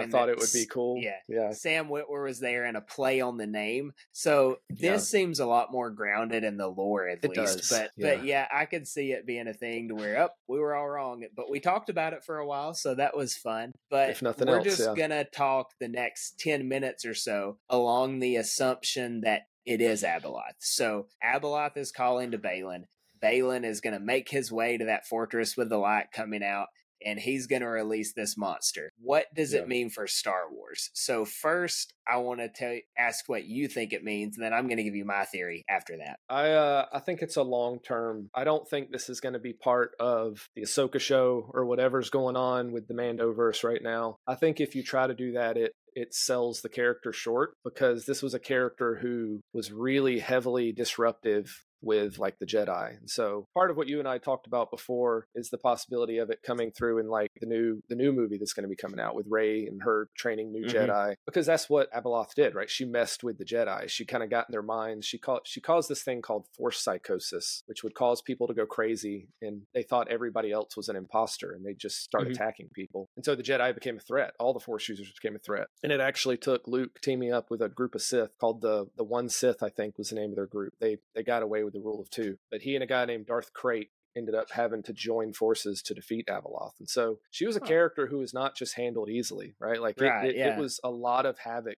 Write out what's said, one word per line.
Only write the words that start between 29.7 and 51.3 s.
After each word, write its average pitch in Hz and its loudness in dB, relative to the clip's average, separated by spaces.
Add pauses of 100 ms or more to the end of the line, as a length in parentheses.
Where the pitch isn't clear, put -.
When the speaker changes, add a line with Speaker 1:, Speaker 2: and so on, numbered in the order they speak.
Speaker 1:
for 104 -6
Star 92 -2
Wars? 57 -10
So 113 0
first, 165 -2 (140)
I 120 2
wanna 123 -2
tell, 120 -6 (180)
ask 117 0
what 107 -2
you 131 -2
think 113 -4
it 101 -4
means, 104 -4
and 113 -8
then 110 -2
I'm 127 2
gonna 113 0
give 101 -4
you 101 -4
my 101 0
theory 87 -8
after 90 -2
that. 73 -12 (100)
Speaker 2:
I, 143 4
uh, 143 6
I 139 -2
think 180 -4
it's 165 -4
a 143 4
long-term, 117 -2
I 127 -2
don't 151 2
think 139 -2
this 127 -6
is 123 -8
gonna 127 -4
be 120 -8
part 123 4
of 113 0
the 113 -10
Ahsoka 131 2
show 127 4
or 127 2
whatever's 123 2
going 131 2
on 127 2
with 113 -4
the 120 -6
Mandoverse 117 2
right 117 2
now. 113 -2 (100)
I 127 0
think 156 4
if 143 -2
you 131 -4
try 131 2
to 127 0
do 123 -4
that, 117 2
it, 113 2 (220)
it 120 -6
sells 120 0
the 110 -6
character 120 0
short, 123 0 (100)
because 120 2
this 135 -2
was 127 -2
a 120 -2
character 123 2
who 113 -4 (120)
was 104 -6
really 127 2
heavily 123 2
disruptive 113 0 (160)